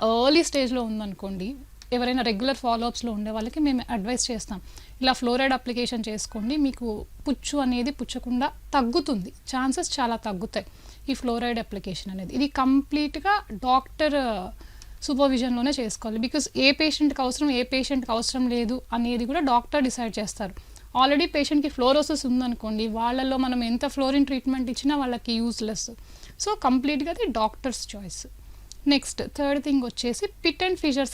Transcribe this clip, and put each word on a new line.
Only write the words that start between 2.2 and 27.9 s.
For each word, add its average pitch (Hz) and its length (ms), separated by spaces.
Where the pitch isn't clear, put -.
రెగ్యులర్ 254 360
ఫాలోఅప్స్‌లో 233 520
ఉండే 208 200
వాళ్ళకి 233 300
మేము 254 160
అడ్వైస్ 226 340
చేస్తాం, 214 280
ఇలా 262 180
ఫ్లోరైడ్ 254 380
అప్లికేషన్ 240 520
చేసుకోండి, 214 440
మీకు 247 200
పుచ్చు 285 380
అనేది 247 340
పుచ్చకుండా 247 480
తగ్గుతుంది, 240 540
ఛాన్సెస్ 262 440
చాలా 233 220
తగ్గుతాయి 190 380
ఈ 262 100
ఫ్లోరైడ్ 233 440
అప్లికేషన్ 196 500
అనేది. 185 240
ఇది 285 80
కంప్లీట్‌గా 285 720
డాక్టర్ 277 500
సూపర్విజన్‌లోనే 262 760
చేసుకోవాలి. 220 460
because 285 200
ఏ 285 40
పేషెంట్‌కి 294 460
అవసరం, 277 320
ఏ 254 40
పేషెంట్‌కి 262 420
అవసరం 254 280
లేదు 240 220
అనేది 240 340
కూడా 320 120
డాక్టర్ 254 360
డిసైడ్ 233 320
చేస్తారు. 202 340
already 285 260
పేషెంట్‌కి 285 400
ఫ్లోరోసిస్ 277 540
ఉందనుకోండి, 233 540
వాళ్ళలో 262 460
మనం 247 160
ఎంత 240 140
ఫ్లోరిన్ 269 340
ట్రీట్మెంట్ 262 440
ఇచ్చినా 294 280
వాళ్ళకి 240 380
యూజ్‌లెస్. 220 480
So 403 60
కంప్లీట్‌గా 277 500
అది 466 100
డాక్టర్స్ 220 420